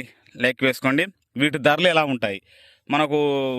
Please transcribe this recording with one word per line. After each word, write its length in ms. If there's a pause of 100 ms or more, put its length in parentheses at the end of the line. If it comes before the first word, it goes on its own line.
(440)
లైక్ 240
వేసుకోండి. 380 (360)
వీటి 260
ధరలు 260
ఎలా 100 (100)
ఉంటాయి 260 (540)
మనకు 240 (400)